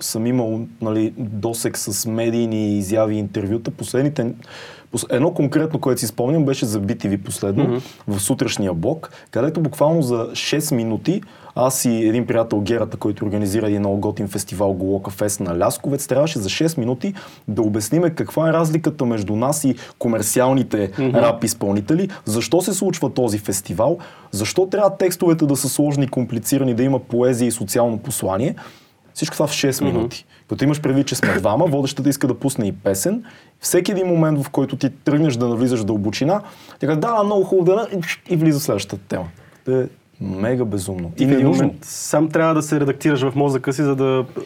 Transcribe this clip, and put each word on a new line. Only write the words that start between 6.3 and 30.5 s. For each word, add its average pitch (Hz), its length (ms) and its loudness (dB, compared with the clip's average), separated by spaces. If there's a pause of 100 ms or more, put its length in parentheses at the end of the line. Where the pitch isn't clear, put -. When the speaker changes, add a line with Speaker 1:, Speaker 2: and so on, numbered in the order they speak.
Speaker 1:
беше 135 220 0
за 107 140 0
би 107 180 -2
ти 107 100 -2
ви 98 100 0
последно, 101 460 -2
Speaker 2:
Мгм. 120 120 0 (320)
Speaker 1:
в 101 120 -2
сутрешния 107 540 -2
блок, 120 360 -4 (200)
където 151 300 0
буквално 156 420 0
за 120 320 -2
шест 147 380 -2
минути 117 480 -2 (380)
аз 127 260 0
и 123 60 2
един 113 360 2
приятел 113 340 0
Герата, 110 360 -2
който 107 280 -4
организира 104 420 0
един 104 140 2
много 101 180 0
готин 104 300 -2
фестивал 98 440 -2
Голока 95 380 -2
Фест 104 300 -2
на 87 180 -2
Лясковец, 127 480 -2
трябваше 143 320 0
за 98 100 -2
шест 160 300 0
минути 127 360 -2 (340)
да 110 140 0
обясниме 110 480 2
каква 156 380 -2
е 160 40 4
разликата 160 520 0
между 107 320 0
нас 135 280 0
и 131 100 4 (240)
комерциалните 113 1000 2
Speaker 2:
Мгм. 127 180 0
Speaker 1:
рап 117 280 4
изпълнители, 107 640 0 (160)
защо 117 360 0
се 190 120 0
случва 175 380 -2
този 113 280 0
фестивал, 107 600 0 (320)
защо 190 360 0
трябва 196 300 2
текстовете 170 500 2
да 143 100 2
са 131 120 -2
сложни 143 360 2
и 139 40 0
комплицирани, 127 680 0
да 113 80 2
има 135 160 2
поезия 120 500 2
и - 20 0
социално 113 480 0
послание. 110 560 -2 (600)
Всичко - 200 -6
това 160 120 2
в 143 60 -6
шест - 280 0
Speaker 2:
Мгм. 127 120 0
Speaker 1:
минути. 117 340 -4 (220)
Като 117 160 -2